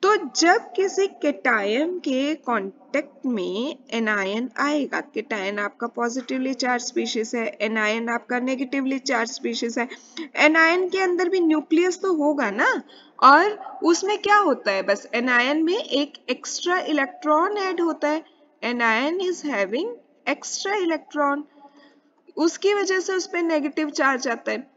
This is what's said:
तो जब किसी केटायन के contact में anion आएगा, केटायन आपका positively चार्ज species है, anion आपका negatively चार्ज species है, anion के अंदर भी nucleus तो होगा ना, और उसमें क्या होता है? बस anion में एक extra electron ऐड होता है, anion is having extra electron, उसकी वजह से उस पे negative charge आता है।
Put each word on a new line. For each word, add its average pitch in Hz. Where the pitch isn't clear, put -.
तो 403
जब 349
किसी 381
केटायन 277
के 277
contact 247
में 220
anion 214
आएगा, 202
केटायन 208
आपका 208
positively 254
चार्ज 247
species 226
है, 226
anion 220
आपका 240
negatively 262
चार्ज 240
species 233
है, 240
anion 330
के 370
अंदर 370
भी 370
nucleus 330
तो 381
होगा 285
ना, 294
और 311
उसमें 381
क्या 415
होता 311
है? 196
बस 196
anion 247
में 349
एक 294
extra -
electron 302
ऐड 381
होता 320
है, 311
anion 247
is 339
having 240
extra 294
electron, 294
उसकी 339
वजह 381
से 370
उस 370
पे 349
negative 302
charge 269
आता 226
है। 214